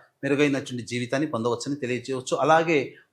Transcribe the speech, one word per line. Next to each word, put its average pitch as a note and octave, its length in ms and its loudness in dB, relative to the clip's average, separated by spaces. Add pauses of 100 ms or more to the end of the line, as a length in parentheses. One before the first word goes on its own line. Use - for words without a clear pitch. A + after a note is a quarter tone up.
(240)
మెరుగైనటువంటి C3+ 640 0
జీవితాన్ని B2 420 -2
పొందవచ్చని A#2+ 480 -2
తెలియజేయవచ్చు. B2+ 600 -4
అలాగే D#3 580 4 (180)